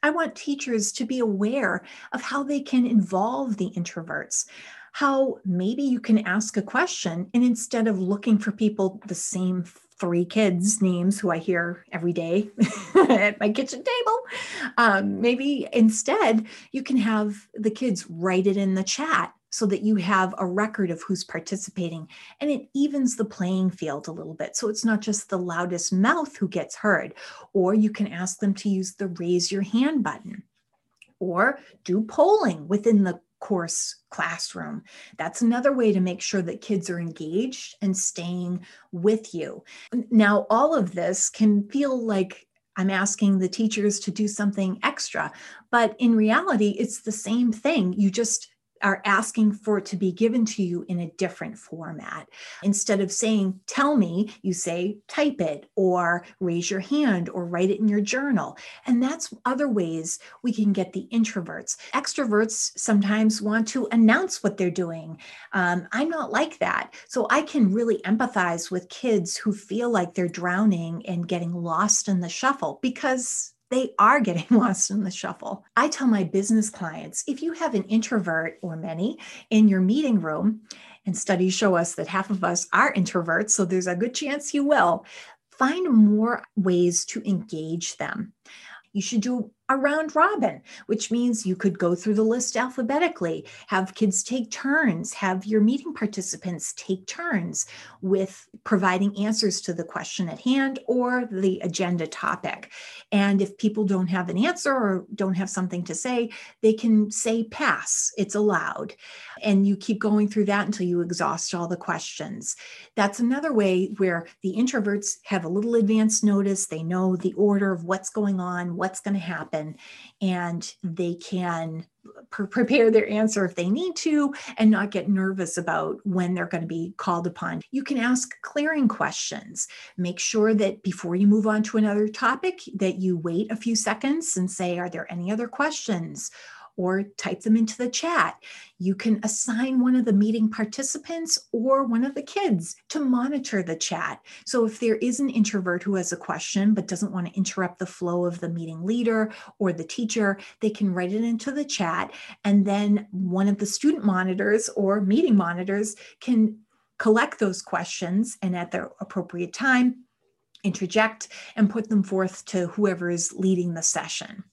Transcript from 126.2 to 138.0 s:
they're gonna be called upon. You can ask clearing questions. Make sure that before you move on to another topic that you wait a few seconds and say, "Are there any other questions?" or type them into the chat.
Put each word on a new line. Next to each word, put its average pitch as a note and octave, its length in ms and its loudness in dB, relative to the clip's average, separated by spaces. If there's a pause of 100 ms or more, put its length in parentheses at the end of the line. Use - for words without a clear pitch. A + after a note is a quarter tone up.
they're F3 120 -2
gonna E3+ 200 -4
be E3 300 -6
called F3 320 -2
upon. E3+ 320 -6 (100)
You C4+ 140 -4
can C4 140 -2
ask B3 440 0
clearing D4 460 0
questions. - 800 -6 (280)
Make F3+ 220 -4
sure A3 360 2
that G3+ 280 0
before F3 320 -4
you G3+ 140 6
move G#3 180 6
on G#3+ 180 2
to G#3+ 120 -4
another G#3+ 320 2
topic C4+ 520 -2 (140)
that F#3 240 0
you F#3 180 2
wait F3 360 -2
a A3+ 40 -6
few A3+ 200 -2
seconds C4+ 600 -2
and F#3 140 0
say, F3+ 280 -4
"Are F3+ 120 -6
there - 220 -10
any F3 180 -6
other A3 160 -2
questions?" F#3+ 840 -4 (480)
or F#3 240 0 (160)
type F#3+ 240 -6
them A3 120 4
into A3 220 0
the B3 140 -4
chat. D#4 520 -2 (360)